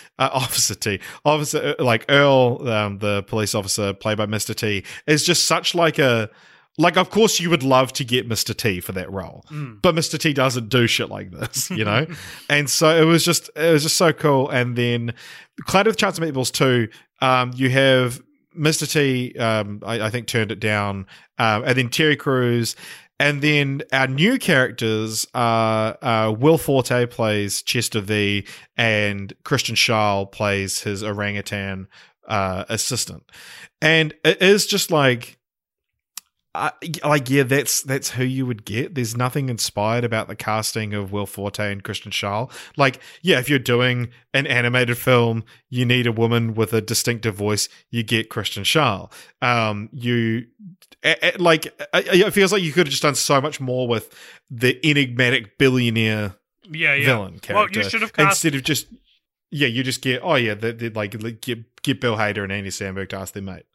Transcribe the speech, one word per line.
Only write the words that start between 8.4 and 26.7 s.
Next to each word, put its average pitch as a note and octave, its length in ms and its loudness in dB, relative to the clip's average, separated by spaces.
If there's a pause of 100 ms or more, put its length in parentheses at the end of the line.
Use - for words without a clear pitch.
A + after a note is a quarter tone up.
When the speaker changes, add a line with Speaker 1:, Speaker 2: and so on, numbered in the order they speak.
Speaker 1:
T F#2+ 260 -2
for F#2+ 140 -10
that F#2 180 -8
role, - 400 -12
Speaker 2:
Mm. C3 300 -10
Speaker 1:
but F3 120 4
Mister D#3+ 240 -2
T D3+ 160 0
doesn't B2+ 360 0
do A#2+ 180 4
shit - 220 -2
like G2 220 -12
this, - 380 -8
you A2 160 -4
know? A#2 220 0 (200)
Speaker 2:
<laughs> - 220 -20
Speaker 1:
And D3 200 2
so D#3 260 4
it D#3+ 100 8
was E3 200 6
just, E3 300 0
it D#3+ 180 4
was D3 100 4
just D#3 140 0
so D#3+ 160 4
cool. C#3+ 360 2
And B2 280 -2
then A#2+ 360 -2 (480)
Cloudy G3+ 280 2
with G#3 80 0
a - 20 -6
Chance F#3+ 180 0
of D#3+ 60 -2
Meatballs C3 280 -2
two, B2 360 2 (340)
um, B2+ 340 2
you C3 140 0
have C3 520 4 (320)
Mister D#3 320 0
T, C3+ 540 0
um, G#2+ 460 -2
I, A2 160 -4
I G#2+ 80 -2
think A2+ 180 -6
turned A2 240 -2
it F#2+ 80 -8
down, G#2 480 -2 (300)
um, A2+ 260 2
and B2+ 140 2
then B2+ 100 0
Terry D3+ 300 2
Crews, A#2+ 580 0 (460)
and C#3+ 200 0
then C#3+ 400 0 (120)
our C3+ 140 2
new E3 300 2
characters A2 960 0
are, A2+ 680 2
uh, A2 300 2
Will C#3+ 260 4
Forte B2+ 480 2